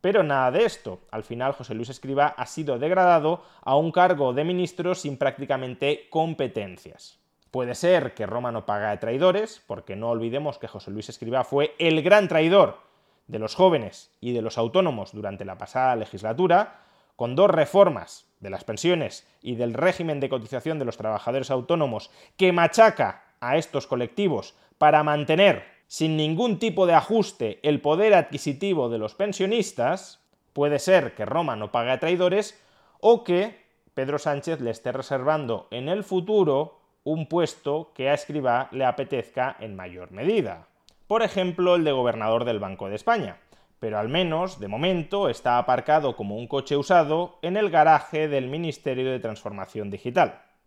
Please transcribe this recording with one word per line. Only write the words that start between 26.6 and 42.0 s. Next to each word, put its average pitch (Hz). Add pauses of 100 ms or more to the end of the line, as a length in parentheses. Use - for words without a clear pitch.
de 170
ajuste 156
el 147
poder 190
adquisitivo 147
de 117
los 107
pensionistas, 190 (300)
puede 147
ser 170
que 104
Roma 147
no 107
pague 120
a 131
traidores 180 (420)
o 226
que 185 (260)
Pedro 135
Sánchez 147
le 117
esté 123
reservando 131
en 127
el 202
futuro 180 (240)
un 156
puesto 156
que 131
a 143
Escrivá 135
le 131
apetezca 127
en 107
mayor 90
medida. 113 (460)
Por 226
ejemplo, 180
el 170
de 147
gobernador 117